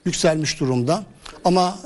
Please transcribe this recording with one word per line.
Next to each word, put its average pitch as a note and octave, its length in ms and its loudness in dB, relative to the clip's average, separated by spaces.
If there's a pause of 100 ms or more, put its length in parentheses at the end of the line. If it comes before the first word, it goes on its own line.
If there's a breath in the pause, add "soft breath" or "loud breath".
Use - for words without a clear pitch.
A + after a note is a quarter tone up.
yükselmiş D#3 560 0
durumda. C3 440 0 (400 loud breath)
Ama, F3+ 420 2